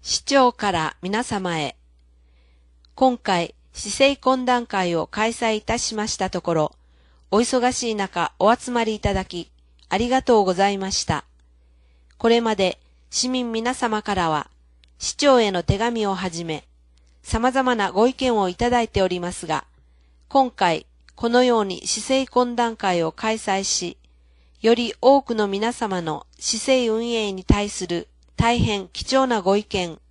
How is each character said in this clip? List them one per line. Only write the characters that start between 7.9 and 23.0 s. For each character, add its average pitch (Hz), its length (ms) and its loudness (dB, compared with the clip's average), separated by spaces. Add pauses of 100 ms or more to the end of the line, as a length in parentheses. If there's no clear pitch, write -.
い - 20 -2
中 185 460 -4
お 208 120 6
集 247 200 -2
ま 233 100 0
り 220 140 -2
い - 40 -10
た 202 140 -2
だ 190 100 -2
き、 175 280 -12 (360)
あ - 80 -2
り 233 120 0
が 262 140 2
と 226 180 4
う 196 40 2
ご 185 100 0
ざ 196 160 2
い 202 80 -4
ま 190 120 -6
し - 140 -4
た。 156 200 -4 (920)
こ 233 100 0
れ 233 120 4
ま 220 160 0
で 185 240 0 (300)
市 - 180 -4
民 247 240 -2
皆 226 220 -2
様 220 280 -2
か 202 120 -4
ら 175 160 0
は、 151 180 -2 (500)
市 - 160 -6
長 269 260 6
へ 208 100 2
の 180 120 -2
手 202 160 0
紙 226 280 -2
を 196 80 0
は 185 160 -4
じ 165 140 -8
め、 160 200 -6 (580)
様 226 300 0
々 254 240 2
な 196 160 -2
ご 214 160 4
意 262 60 -2
見 247 220 0
を 196 120 2
い 180 60 -4
た 240 160 0
だ 240 120 2
い 226 60 -4
て 196 140 0
お 185 60 2
り 180 120 -2
ま 175 120 -6
す - 140 -12
が、 156 200 -4 (600)
今 269 220 2
回、 175 360 0 (280)
こ 233 140 -4
の 247 160 4
よ 240 160 4
う 208 40 0
に 190 220 -8
市 - 140 -4
政 262 320 -2
懇 247 220 0
談 233 200 -2
会 180 280 0